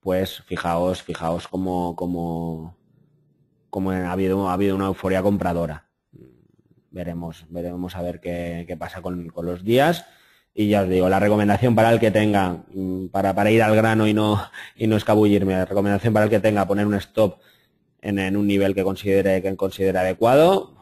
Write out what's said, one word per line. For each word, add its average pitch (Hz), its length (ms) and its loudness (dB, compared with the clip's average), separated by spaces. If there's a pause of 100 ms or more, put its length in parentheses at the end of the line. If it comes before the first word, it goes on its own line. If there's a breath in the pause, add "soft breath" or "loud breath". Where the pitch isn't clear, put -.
pues 92 400 -2
fijaos, 87 640 -4
fijaos 85 440 -6
cómo, 90 480 -4
cómo, 85 800 -8 (920)
cómo 95 220 -4
ha 92 200 -4
habido, 95 380 0
ha 90 40 0
habido 95 220 0
una 95 120 -2
euforia 95 360 -2
compradora. 87 640 -2 (1040)
Veremos, 85 580 -10
veremos 87 460 -8
a 92 60 -8
ver 87 180 -6
qué, 85 480 -8
qué 90 80 -8
pasa 85 260 -12
con, 90 280 -8
con 85 160 -10
los 87 180 -6
días. 135 420 2 (500 soft breath)
Y 107 120 0
ya 101 160 2
os 92 60 -2
digo, 92 200 2
la 95 100 2
recomendación 104 540 2
para 113 180 4
el 117 80 4
que 110 120 4
tenga, 98 600 0
mm, 95 360 -6
para, 98 260 -2
para 101 160 2
ir 113 140 6
al 107 120 4
grano 110 320 4
y 107 60 2
no, 107 260 2 (360 loud breath)
y 113 100 -4
no 110 120 2
escabullirme, 101 560 4
la 92 120 0
recomendación 101 480 0
para 107 120 4
el 107 40 0
que 107 100 2
tenga 101 280 2
poner 101 180 0
un 104 80 0
stop 101 460 -2 (640 soft breath)
en, 98 180 -4
en 95 180 -2
un 104 80 0
nivel 98 300 2
que 98 80 0
considere, 98 580 0
que 95 140 -4
considere 95 420 -2
adecuado. 123 840 2